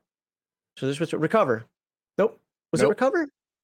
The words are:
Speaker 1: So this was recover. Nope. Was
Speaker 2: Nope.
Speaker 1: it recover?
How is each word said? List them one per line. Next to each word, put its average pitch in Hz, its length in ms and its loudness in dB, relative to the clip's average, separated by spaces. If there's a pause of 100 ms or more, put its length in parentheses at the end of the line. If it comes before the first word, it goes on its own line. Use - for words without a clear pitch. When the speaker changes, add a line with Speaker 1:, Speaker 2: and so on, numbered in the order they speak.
(760)
Speaker 1:
So 131 100 -4
this 139 120 -4
was 165 140 -4
recover. 151 520 0 (520)
Nope. 196 220 0 (320)
Was 160 100 0
Speaker 2:
Nope. - 60 4
Speaker 1:
it - 20 2
recover? 285 380 0 (360)